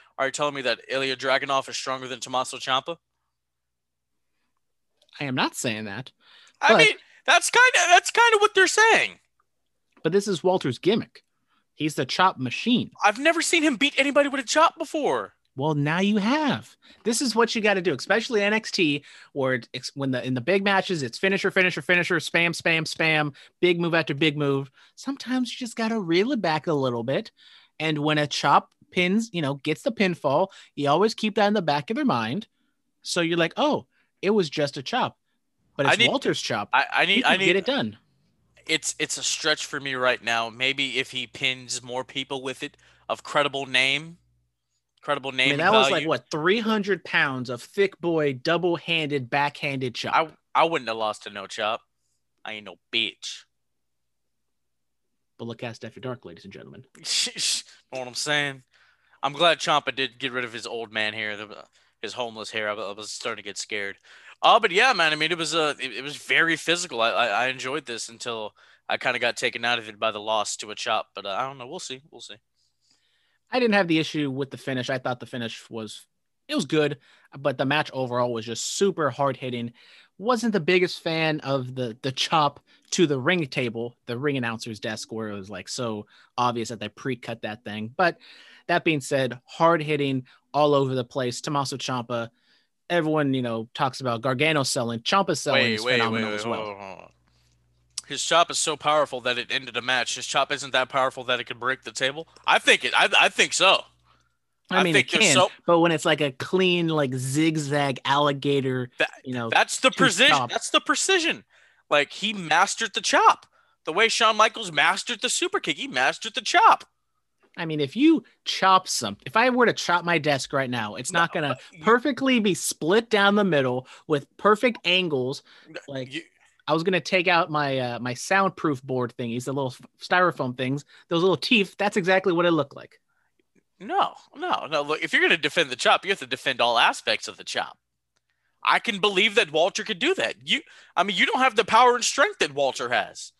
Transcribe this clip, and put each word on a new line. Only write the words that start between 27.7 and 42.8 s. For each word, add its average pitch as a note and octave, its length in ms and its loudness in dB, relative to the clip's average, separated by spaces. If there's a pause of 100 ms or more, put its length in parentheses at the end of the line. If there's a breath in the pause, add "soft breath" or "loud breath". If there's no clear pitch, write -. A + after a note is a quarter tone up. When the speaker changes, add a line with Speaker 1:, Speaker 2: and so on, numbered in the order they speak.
Speaker 2:
And D#3 180 -2
when D3+ 200 2
a D3 80 2
chop D#3 440 2 (200)
pins, F#3+ 420 0
you F3 100 -4
know, C#3 120 -2
gets D3+ 280 -6
the - 100 -2
pinfall, F3 560 0 (260 loud breath)
you C#3+ 140 -2
always F#3 260 4
keep G#3+ 200 -4
that G#3 140 4
in G#3 60 2
the G#3+ 80 2
back D3 280 -2
of A3+ 60 -4
their D4+ 80 -2
mind. C3+ 420 -2 (560)
So - 180 -4
you're E3+ 180 0
like, E3 180 0
"Oh, C4+ 300 0 (360)
it F#3 80 0
was G3+ 180 2
just C#3+ 280 -4
a C#3+ 60 -8
chop." C#3+ 360 -4 (580)
But C#3 100 0
Speaker 1:
I C#3 40 4
Speaker 2:
it's E3 80 4
Speaker 1:
need, A#3+ 120 4
Speaker 2:
Walter's A#3 300 -2
chop. G#2 320 -4
Speaker 1:
I, C3 200 4
I - 140 4
need, G3 100 2
Speaker 2:
He - 60 2
can D3+ 100 4
Speaker 1:
I F3+ 40 4
need, F#3+ 100 -2
Speaker 2:
get F3+ 100 4
it F#3+ 100 -2
done. F3+ 320 -4 (680)
Speaker 1:
it's, - 320 -2
it's D3+ 180 -4
a C#3 60 -10
stretch - 440 -2
for D3 140 -10
me C3+ 140 -6
right B2+ 280 0
now. A#2 280 -2
Maybe C3 480 -4
if C3 120 -4
he B2+ 160 -10
pins B2+ 560 -6
more B2 220 -8
people C3+ 380 -8
with C3 200 -10
it D3 140 -12 (320 soft breath)